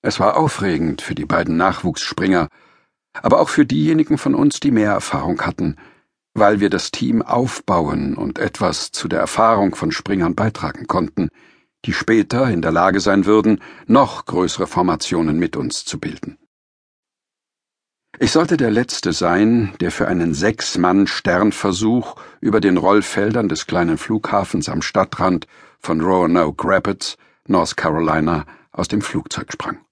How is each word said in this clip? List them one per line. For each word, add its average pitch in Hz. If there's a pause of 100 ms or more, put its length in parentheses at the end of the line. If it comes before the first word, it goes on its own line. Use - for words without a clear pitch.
Es -
war 104
aufregend 92
für -
die 73
beiden 80
Nachwuchsspringer, 90 (640)
aber -
auch -
für 147
diejenigen 151
von 139
uns, 147
die 143
mehr 107
Erfahrung 80
hatten, - (580)
weil 104
wir 101
das 90
Team 117
aufbauen 87
und -
etwas -
zu -
der 85
Erfahrung 107
von 80
Springern 85
beitragen -
konnten, 87 (560)
die -
später 113
in 87
der 80
Lage 92
sein 98
würden, 107 (240)
noch 123
größere 90
Formationen 82
mit 85
uns -
zu -
bilden. - (1800)
Ich 120
sollte 165
der 123
Letzte 107
sein, 98
der 87
für -
einen 85
Sechs-Mann-Sternversuch 98 (240)
über 107
den 90
Rollfeldern 101
des 80
kleinen 85
Flughafens -
am 80
Stadtrand 92 (320)
von 82
Roanoke 87
Rapids, 95 (300)
North 85
Carolina, 80 (280)
aus -
dem 104
Flugzeug -
sprang. - (140)